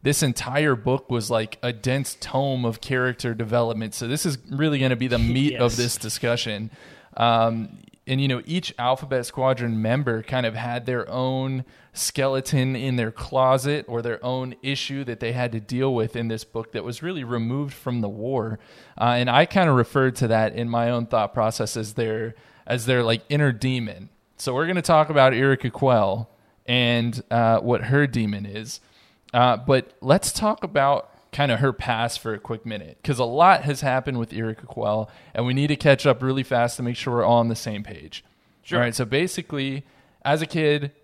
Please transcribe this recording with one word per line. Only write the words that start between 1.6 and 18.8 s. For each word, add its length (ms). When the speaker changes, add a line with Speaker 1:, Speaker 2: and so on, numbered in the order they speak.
Speaker 1:
a 100
dense 480
tome 460
of 160
character 520
development. 600
So 120
this 200
is 100
really 280
gonna 180
be 120
the 100
Speaker 2:
<laughs> 0
Speaker 1:
meat 360
of 180
Speaker 2:
Yes. 40
Speaker 1:
this 200
discussion. 760
Um, 640
and, 140
you 80
know, 180
each 320
Alphabet 480
Squadron 560
member 400
kind 240
of 80
had 320
their 240
own 540
skeleton 840
in 200
their 140
closet 800
or 140
their 220
own 380
issue 420
that 140
they 140
had 200
to 80
deal 340
with 200
in 140
this 160
book 280
that 120
was 180
really 220
removed 500
from 280
the 60
war. 500